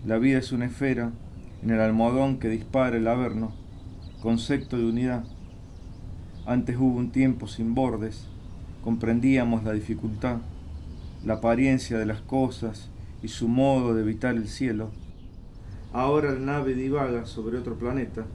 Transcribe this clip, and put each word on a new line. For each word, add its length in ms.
La 120
vida 220
es 120
una 140
esfera 460
en 60
el 100
almohadón 600
que 100
dispara 480
el 100
averno, 460
concepto 560
de 80
unidad. 380
Antes 300
hubo 220
un 140
tiempo 360
sin 260
bordes, 540
comprendíamos 800
la 80
dificultad, 680
la 120
apariencia 640
de 80
las 160
cosas 680
y 80
su 180
modo 460
de 80
evitar 340
el 140
cielo. 420
Ahora 380
la 80
nave 340
divaga 520
sobre 320
otro 180
planeta. 600